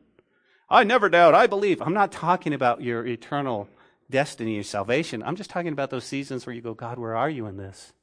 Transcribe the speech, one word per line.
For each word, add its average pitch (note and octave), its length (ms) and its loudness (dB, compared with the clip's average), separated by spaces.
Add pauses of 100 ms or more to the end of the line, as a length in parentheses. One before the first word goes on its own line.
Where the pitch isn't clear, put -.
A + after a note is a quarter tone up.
(680)
I A#3 140 6
never G#3 260 4
doubt. E3 260 8
I A3+ 120 8
believe." G3+ 340 0
I'm D#3 140 -2
not G3+ 160 2
talking E3+ 420 -2
about B2+ 300 0
your A#2 240 -4
eternal A#2+ 640 -6 (420)
destiny A#2 480 -2
or G2+ 60 -6
salvation. A2+ 580 -4
I'm E3 140 -6
just G#3 140 -14
talking E3+ 220 -6
about C#3 180 -6
those B2+ 140 -8
seasons C#3 420 -8
where B2 80 -10
you A#2 80 -12
go, A2+ 120 -10
"God, A#2+ 240 -12
where A2+ 160 -8
are C3 160 0
you A#2+ 160 -8
in F#2+ 120 -12
this? G2 340 -16 (100)